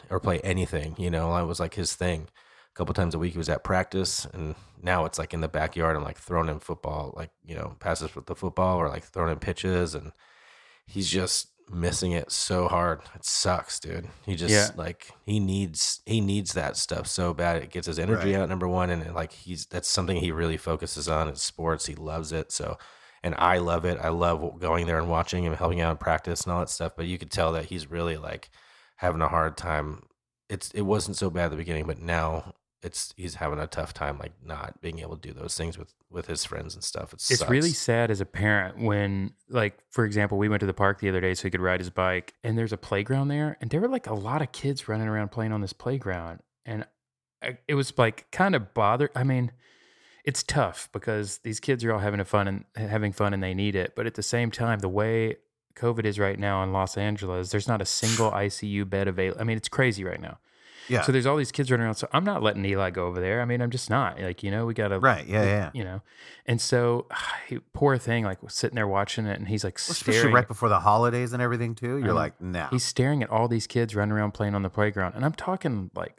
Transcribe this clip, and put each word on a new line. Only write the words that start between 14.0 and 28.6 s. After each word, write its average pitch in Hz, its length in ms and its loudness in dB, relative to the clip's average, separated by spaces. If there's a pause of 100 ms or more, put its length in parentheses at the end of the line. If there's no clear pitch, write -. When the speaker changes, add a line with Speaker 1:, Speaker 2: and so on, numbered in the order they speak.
Speaker 1:
He 98 100 -2
just, 87 180 0
Speaker 2:
Yeah. 107 220 6
Speaker 1:
like, 82 360 -8 (140)
he 104 140 0
needs, 95 680 0
he 110 140 2
needs 98 340 0
that 73 220 -2
stuff 85 320 -4
so 87 260 0
bad. 85 300 0
It - 80 -14
gets 87 160 -6
his 80 120 -4
energy 98 340 2
Speaker 3:
Right. 95 80 2
Speaker 1:
out, 85 80 0
number 92 180 0
one, 90 220 2
and, 82 260 -2
like, 82 160 -4
he's, 87 360 -12
that's - 220 -6
something 92 280 0
he 87 140 0
really 80 260 0
focuses 78 500 -4
on 80 220 2
is 71 120 -8
sports. 80 440 -2
He 78 100 -8
loves 78 380 -6
it. 80 180 -4
So, 73 260 -6 (460)
and 87 140 -2
I 90 220 6
love 85 260 2
it. 90 160 0
I 82 80 0
love 85 500 2
going 85 280 2
there 82 120 2
and 85 100 0
watching 85 360 0
him, 80 80 0
helping 85 260 0
out 82 120 2
in 78 60 -2
practice 85 440 0
and 90 100 -4
all 87 80 0
that 87 100 -4
stuff. - 280 -6
But 82 80 -4
you 90 120 -4
could 82 140 -12
tell 82 220 2
that 80 120 -2
he's 80 240 -10
really, 85 280 -2
like, 76 320 -12 (480)